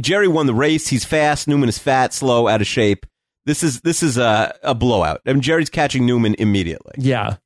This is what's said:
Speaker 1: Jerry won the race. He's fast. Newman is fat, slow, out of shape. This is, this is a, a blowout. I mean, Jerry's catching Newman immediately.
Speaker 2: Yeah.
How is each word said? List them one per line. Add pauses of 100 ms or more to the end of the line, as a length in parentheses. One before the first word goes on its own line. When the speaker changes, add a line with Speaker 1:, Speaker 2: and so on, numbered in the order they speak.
Speaker 1:
Jerry
won
the
race.
He's
fast.
Newman
is
fat,
slow,
out
of
shape. (400)
This
is,
this
is
a, (100)
a
blowout.
I
mean,
Jerry's
catching
Newman
immediately.
Speaker 2:
Yeah. (100)